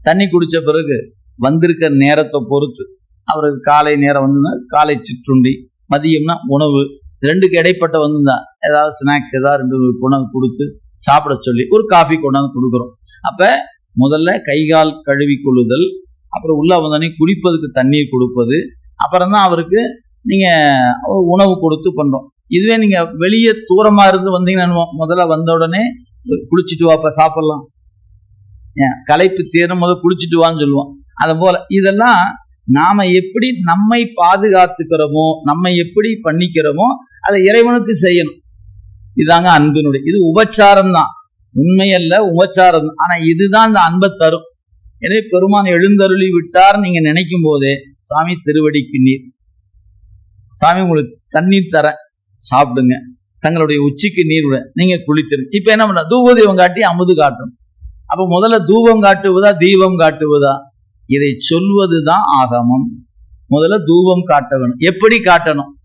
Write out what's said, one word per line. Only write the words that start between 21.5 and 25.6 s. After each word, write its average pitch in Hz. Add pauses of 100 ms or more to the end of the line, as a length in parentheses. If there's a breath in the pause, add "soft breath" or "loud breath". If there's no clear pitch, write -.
கொடுத்து 156
பண்றோம். 139 (220)
இதுவே 208
நீங்க 208 (180)
வெளியே 220 (140)
தூரமா 202
இருந்து 190
வந்தீங்கன்னா 180
என்ன, 170 (120)
முதல்ல 170
வந்த 160
உடனே 165 (640)